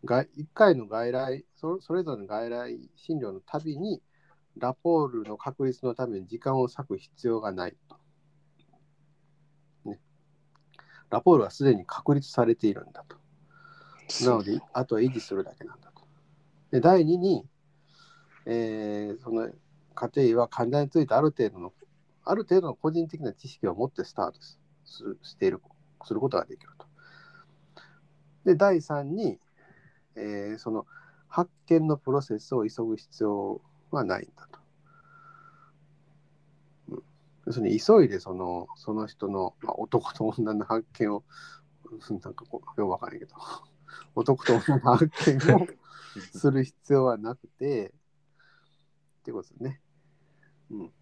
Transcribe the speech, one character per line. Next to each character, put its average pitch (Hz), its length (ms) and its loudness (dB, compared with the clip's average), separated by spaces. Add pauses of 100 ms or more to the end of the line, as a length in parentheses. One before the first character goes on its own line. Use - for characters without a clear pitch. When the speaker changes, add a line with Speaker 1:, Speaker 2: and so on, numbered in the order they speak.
Speaker 1:
が-、 127 180 2 (120)
一 151 180 -12
回 196 220 8
の 113 120 -6
外 113 240 -2
来、 131 340 -4 (100)
そ-、 180 260 -6
そ - 120 -8
れ 180 100 -2
ぞ 151 120 -6
れ 104 60 -10
の 98 60 -14
外 110 220 -6
来 120 300 -8 (160)
診 160 240 -8
療 110 120 -6
の 95 100 -12
た - 180 -8
び 151 180 -10
に、 190 240 -6 (560)
ラ 127 160 -4
ポ 165 300 2
ー 143 40 0
ル 117 160 -6
の 107 120 -10
確 139 300 -6
立 127 200 -4
の 120 100 -2
た 131 120 -4
め 104 120 -6
に 92 80 -14
時 - 120 -12
間 135 160 -2
を 127 140 0
割 139 180 -12
く 98 100 -6
必 - 300 -10
要 113 140 0
が 107 100 -6
な 90 160 -6
い - 80 -12 (140)
と。 - 80 -20 (1900)
ね。 104 100 -12 (1120)
ラ 110 100 0
ポ 180 140 8
ー 156 40 10
ル 117 60 6
は 95 80 -4
す - 140 -6
で 131 100 8
に 95 100 -8
確 - 300 0
立 139 160 -4
さ 120 140 2
れ 113 100 2
て - 120 -2
い 101 60 2
る - 120 -10
ん - 80 -20
だ - 120 -20
と。 - 120 -20 (880)
Speaker 2:
そ - 200 -2
う。 - 20 6
Speaker 1:
な 120 80 6
の 101 60 -2
で、 101 180 -2 (100)
あ 127 140 -4
と 117 100 -2
は 107 60 2
維 127 100 2
持 123 80 -6
す - 140 -10
る 95 100 -2
だ - 120 -12
け - 100 -20
な - 100 -16
ん - 60 -20
だ - 100 -20
と。 - 120 -20 (680)
で、 127 80 2
第 170 240 6
二 165 140 2
に、 175 280 0 (1000)
え 110 720 -6
ー、 - 20 -14
そ 117 120 -10
の、 113 180 -2 (440)
家 - 220 -6
庭 135 140 4
医 113 60 4
は 120 120 4
患 117 200 -2
者 143 160 0
に 143 60 -4
つ 165 120 2
い 139 60 2
て 110 80 2
あ 131 60 6
る 151 100 4
程 113 180 0
度 95 100 -14
の、 87 140 -12 (500)
あ 170 100 0
る 214 100 -2
程 185 180 4
度 170 60 -4
の 123 80 -6
個 160 160 -2
人 165 180 0
的 156 120 -12
な 120 120 -6
知 - 160 -16
識 - 180 -4
を 87 80 -2
持 120 120 -2
っ - 40 -6
て 123 140 -8
ス - 80 -20
タ 101 100 -2
ー 85 80 -4
ト - 100 -20
す-、 - 160 -20 (280)
す-、 104 380 -14
し - 120 -20
て 98 120 0
い 92 40 2
る、 - 100 -8 (440)
す - 80 -6
る 107 60 -4
こ 131 100 -2
と 104 80 -2
が - 80 -2
で - 100 -18
き - 80 -20
る - 140 -20
と。 - 80 -20 (1600)
で、 185 100 8
第 170 260 4
三 143 340 -6
に、 196 240 -4 (760)
え 104 400 -8
ー、 - 20 -16
そ 110 140 -10
の、 107 140 -6 (420)
発 - 240 -2 (160)
見 160 200 4
の 151 100 2
プ 135 160 -4
ロ 139 80 2
セ 110 180 -4
ス - 160 -6
を 110 100 0
急 110 180 -6
ぐ 110 120 -2
必 - 280 -8
要 101 380 -2 (300)
は 143 120 0
な 92 160 -2
い - 40 -10
ん - 120 -18
だ - 160 -20
と。 - 80 -20 (2250)
う - 80 -12
ん。 - 60 -16 (420)
要 120 80 -4
す 123 80 -4
る 101 80 2
に、 107 100 2
急 208 240 8
い - 40 6
で 98 120 -2
そ 92 140 -10
の、 90 420 -6
そ - 180 -8
の 107 140 -4
人 - 200 -10
の、 95 340 -4
ま - 100 -6
あ、 - 60 -4
男 - 360 -4
と 110 140 -4
女 107 260 -2
の 104 120 -4
発 113 200 -2 (140)
見 104 140 0
を、 101 100 -8 (840)
な 104 80 -6
ん - 20 -8 (140)
か - 120 -18
こ 123 160 -12 (160)
う、 110 40 -2
よ 101 60 0
く 92 40 -2
わ 90 60 -4
か - 100 -10
ん - 40 -10
な - 40 -16
い - 40 -14
け - 60 -16
ど、 - 100 -20 (400)
<laughs> - 400 -18
男 127 280 0
と 120 120 4
女 139 220 2
の 123 200 4
発 156 120 4 (220)
見 135 240 6
を 175 120 4 (680)
す - 180 2
る 131 120 2
必 - 300 -4
要 131 120 6
は 117 120 2
な 113 180 -8
く - 120 -20
て、 127 460 -6 (1300)
っ - 40 -20
て 117 80 -14
こ 110 100 -10
と - 80 -18
で - 80 -20
す 120 60 -12
ね。 135 180 -10 (920)
う 104 120 -10
ん。 76 80 -16 (100)